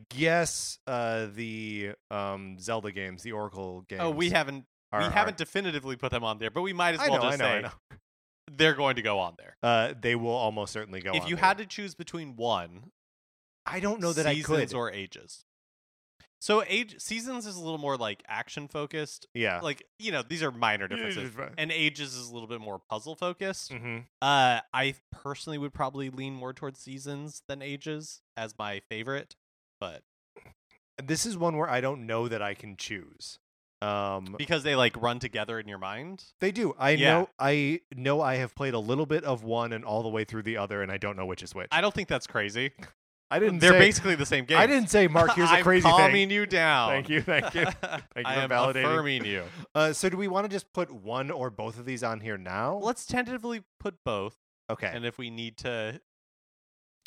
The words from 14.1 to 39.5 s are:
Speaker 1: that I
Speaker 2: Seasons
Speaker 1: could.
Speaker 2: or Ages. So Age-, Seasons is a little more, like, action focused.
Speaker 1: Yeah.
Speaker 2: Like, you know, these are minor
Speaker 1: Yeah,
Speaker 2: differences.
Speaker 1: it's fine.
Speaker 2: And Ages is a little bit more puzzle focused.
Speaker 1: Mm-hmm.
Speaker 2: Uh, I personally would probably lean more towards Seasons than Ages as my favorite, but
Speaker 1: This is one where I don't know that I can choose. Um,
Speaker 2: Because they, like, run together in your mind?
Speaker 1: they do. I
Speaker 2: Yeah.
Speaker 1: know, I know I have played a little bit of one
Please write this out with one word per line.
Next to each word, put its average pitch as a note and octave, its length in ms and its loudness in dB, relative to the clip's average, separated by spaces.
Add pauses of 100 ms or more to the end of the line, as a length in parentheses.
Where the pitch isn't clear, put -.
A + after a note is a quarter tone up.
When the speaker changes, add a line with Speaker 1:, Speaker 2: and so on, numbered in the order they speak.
Speaker 1:
that D#3 120 0
I D3 80 2
Speaker 2:
Seasons D3+ 380 0
Speaker 1:
could. - 20 -10
Speaker 2:
or A#2+ 180 -2
Ages. - 520 -12 (1000)
So G#3+ 240 4
Age-, G#3 340 -2
Seasons A#3 460 -8
is G3 120 -12
a - 20 -12
little D#3+ 180 -6
more, C#3+ 200 -2
like, G#2+ 300 -4
action C#3 420 -8
focused. D3+ 640 -8
Speaker 1:
Yeah. G2+ 260 0
Speaker 2:
Like, D3+ 240 -6 (160)
you G#3+ 140 -4
know, C3+ 140 0
these D#3+ 140 -6
are C#3+ 100 0
minor A2 380 0
Speaker 1:
Yeah, F#2+ 60 -6
Speaker 2:
differences. - 320 -4
Speaker 1:
it's A2 80 -14
fine. C3+ 220 -10
Speaker 2:
And D#3 140 -4
Ages D3 440 0
is B2 140 -12
a A#2+ 40 -16
little A2+ 140 -10
bit A#2 140 -8
more G2+ 180 -8 (100)
puzzle A#2 260 -6
focused. F#3 560 -6
Speaker 1:
Mm-hmm. A#2+ 260 -8 (240)
Speaker 2:
Uh, C3 400 6 (120)
I C3+ 220 0 (160)
personally C#3+ 460 -10
would C#3+ 160 -6
probably C3+ 360 -4
lean C3+ 240 -10
more B2+ 200 -10
towards C3+ 260 -12
Seasons C#3+ 680 -12
than C#3 120 -10
Ages D3+ 600 -8 (160)
as A2+ 200 -8
my G2+ 320 -6
favorite, A#2+ 460 -6 (460)
but F2 200 -10 (1000)
Speaker 1:
This D3+ 220 -2
is A3 120 -6
one E3+ 200 0
where D#3+ 120 0
I B2+ 120 0
don't C3 260 -4
know A2+ 220 -2
that A2+ 120 -4
I G2+ 120 -4
can G2+ 240 -14
choose. - 600 -12 (440)
Um, G2+ 560 -4
Speaker 2:
Because D3 260 -2
they, C#3+ 120 2
like, B2 260 4
run A#2+ 180 0
together A2+ 400 -6
in G#2 80 -10
your G2+ 100 -12
mind? A#2 460 -10 (180)
Speaker 1:
they F#3+ 100 0
do. F#3+ 280 -2
I C3+ 120 4
Speaker 2:
Yeah. C#3 280 6
Speaker 1:
know, F#3+ 100 -2 (100)
I D3 420 2 (140)
know C3+ 260 0
I C3 140 2
have C3 200 -4
played C3+ 180 -4
a A#2 60 0
little C3 260 0
bit D3+ 200 0
of B2+ 180 -2
one A#2 280 -2